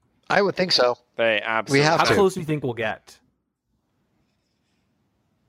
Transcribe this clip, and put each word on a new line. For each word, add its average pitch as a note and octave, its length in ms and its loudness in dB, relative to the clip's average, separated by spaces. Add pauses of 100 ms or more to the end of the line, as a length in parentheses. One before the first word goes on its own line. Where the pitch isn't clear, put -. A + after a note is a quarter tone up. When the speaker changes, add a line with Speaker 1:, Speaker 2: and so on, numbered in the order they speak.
(280)
Speaker 1:
I F#3 120 2
would F#3+ 140 0
think F#3 180 -2
so. B2 240 2 (200)
Speaker 2:
They A2+ 260 0
absolutely A#2 380 0
Speaker 1:
We D3 60 2
have D#3+ 140 2
Speaker 3:
How E3+ 60 2
Speaker 1:
to. - 80 2
Speaker 3:
close F#3+ 200 2
do - 60 -10
you C#3 60 -10
think D3+ 160 -4
we'll B2 120 -4
get? A2 440 -8 (2250)